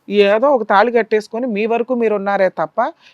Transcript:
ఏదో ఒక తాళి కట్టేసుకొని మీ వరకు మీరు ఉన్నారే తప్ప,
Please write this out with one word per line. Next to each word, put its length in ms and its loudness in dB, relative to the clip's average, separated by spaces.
ఏదో 420 2
ఒక 120 0
తాళి 300 2
కట్టేసుకొని 540 0
మీ 200 -4
వరకు 280 -4
మీరు 200 0
ఉన్నారే 340 -2
తప్ప, 440 -4